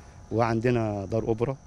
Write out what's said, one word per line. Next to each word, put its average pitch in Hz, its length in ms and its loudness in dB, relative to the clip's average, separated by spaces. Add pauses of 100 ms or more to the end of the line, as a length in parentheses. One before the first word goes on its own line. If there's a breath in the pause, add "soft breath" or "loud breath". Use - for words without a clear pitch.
(320 loud breath)
وعندنا 113 760 2
دار 110 160 0
أوبرا 120 340 0 (100)